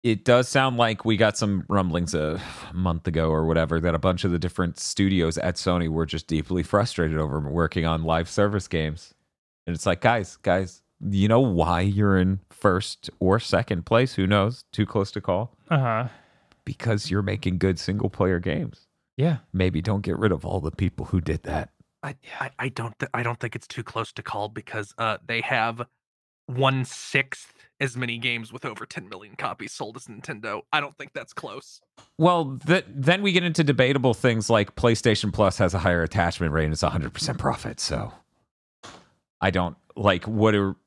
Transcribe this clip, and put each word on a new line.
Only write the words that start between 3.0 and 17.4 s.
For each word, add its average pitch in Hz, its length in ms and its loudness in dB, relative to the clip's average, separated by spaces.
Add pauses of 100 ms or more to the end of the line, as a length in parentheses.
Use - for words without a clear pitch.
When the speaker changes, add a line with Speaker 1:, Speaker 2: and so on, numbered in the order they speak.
Speaker 1:
ago 80 200 0
or 80 160 2
whatever 80 360 2
that 85 120 2
a 80 60 0
bunch 90 240 2
of 95 80 0
the 87 80 0
different 87 400 -2
studios 90 580 2
at 87 200 -2
Sony 87 320 0
were 80 180 -2
just 78 220 -8
deeply 82 340 -2
frustrated 82 560 0
over 76 220 -2
working 80 460 0
on 80 180 0
live 82 240 0
service 101 400 0
games. 78 460 -4 (520)
And 87 80 -4
it's 80 100 -8
like, 87 160 0
"Guys, 113 360 0
guys, 92 460 -2 (280)
you 98 160 4
know 117 140 6
why 87 400 2
you're 98 380 4
in 95 200 4 (120)
first - 680 -2
or 98 220 4
second 87 440 -2
place? 123 300 2
Who 95 140 0
knows? 104 420 2
Too 107 160 0
close 98 240 -2
to 104 100 -8
call." 98 360 -2 (140)
Speaker 2:
Uh-huh. 127 360 0 (580)
Speaker 1:
Because - 460 -2
you're 101 120 0
making 98 360 -2